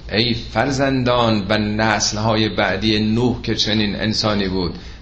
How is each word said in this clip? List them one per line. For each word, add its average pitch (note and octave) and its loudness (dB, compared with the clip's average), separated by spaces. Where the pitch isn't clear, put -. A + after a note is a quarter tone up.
ای A2+ 2
فرزندان B2 0
و G#2+ 2
نسل‌های G#2+ 0
بعدی G#2 0
نوح A#2+ 0
که A2+ -2
چنین G#2 0
انسانی G#2+ 0
بود، F2+ -2